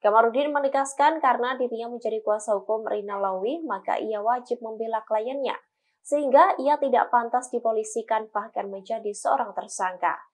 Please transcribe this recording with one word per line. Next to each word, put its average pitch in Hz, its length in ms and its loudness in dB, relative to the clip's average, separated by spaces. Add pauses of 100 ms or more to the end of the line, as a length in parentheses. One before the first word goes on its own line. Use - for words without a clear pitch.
Kamarudin 233 480 4
menegaskan 285 720 0
karena 262 320 2
dirinya 240 400 -6
menjadi 220 320 -6
kuasa 214 320 0
hukum 214 320 -4
Rina 202 320 -4
Lowi, 196 400 -2
maka 208 400 -4
ia 214 160 -4
wajib 240 480 -2
membela 220 400 -6
kliennya, 240 480 -2 (480)
sehingga 294 560 6
ia 294 240 2
tidak 247 320 2
pantas 240 400 0
dipolisikan 220 800 -2
bahkan 202 400 -6
menjadi 208 400 -8
seorang 226 400 -2
tersangka. 185 640 -4 (160)